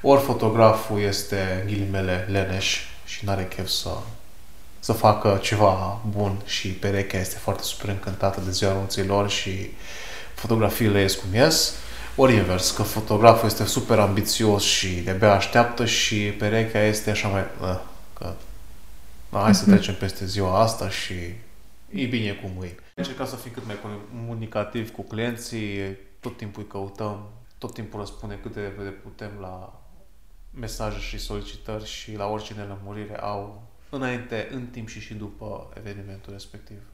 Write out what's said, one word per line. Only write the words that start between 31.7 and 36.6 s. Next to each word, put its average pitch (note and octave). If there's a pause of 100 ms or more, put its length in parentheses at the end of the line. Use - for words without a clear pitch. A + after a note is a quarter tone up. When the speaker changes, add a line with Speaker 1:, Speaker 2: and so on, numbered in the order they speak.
Speaker 1:
și -
la G2+
orice G#2+
nelămurire G2+
au G#2 (280)
înainte, A#2+
în B2
timp A2+
și, G#2+
și -
după G#2
evenimentul G2
respectiv. G2+ (160)